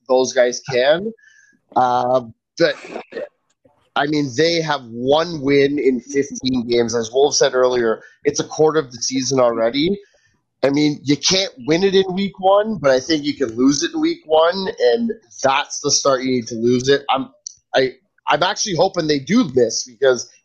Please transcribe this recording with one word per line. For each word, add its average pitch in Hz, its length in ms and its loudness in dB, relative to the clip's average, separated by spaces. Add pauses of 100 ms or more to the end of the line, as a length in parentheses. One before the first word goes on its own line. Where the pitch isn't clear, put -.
those 127 240 2
guys 123 280 0 (100)
can. 151 420 0 (640)
Uh, 123 520 0 (320)
but, 156 180 2 (1200)
I 139 100 0
mean, 147 300 -2
they 165 240 2
have 147 240 -4
one 143 560 -2
win 143 380 2
in 127 220 2
fifteen 131 680 -4
games. 117 260 0
As 113 180 -4
Wolves 139 260 2
said 139 160 2
earlier, 123 480 0 (220)
it's 143 160 -2
a 127 40 -2
quarter 156 340 2
of 135 140 -6
the 123 60 -16
season 131 420 -2
already. 123 580 0 (640)
I 135 80 2
mean, 147 320 0
you 143 140 0
can't 190 360 -2 (140)
win 170 160 0
it 196 120 0
in 190 100 4 (100)
week 196 260 -4
one, 202 380 2
but 139 120 0
I 131 100 4
think 151 240 -2
you 147 100 -2
can 135 220 -4
lose 139 260 2
it - 120 -6
in 156 60 -4
week 165 240 -2
one, 170 440 2 (240)
and 233 200 0 (300)
that's 135 380 -2
the 143 100 -2
start 135 320 0
you 131 80 -2
need 123 180 -2
to 123 80 -10
lose 123 320 0
it. 139 220 2
I'm, 131 200 -2 (440)
I, 131 200 2 (320)
I'm 151 160 2
actually 202 340 -4
hoping 175 300 0
they 151 120 0
do 185 260 0
this, 123 400 0
because 127 460 0 (140)